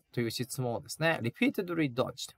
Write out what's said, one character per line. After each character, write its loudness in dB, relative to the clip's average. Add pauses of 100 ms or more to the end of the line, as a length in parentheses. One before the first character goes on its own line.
(120)
と -2
い 0
う -2
質 -4
問 0
を -4
で -18
す -10
ね、 4
repeatedly 2
dodged -2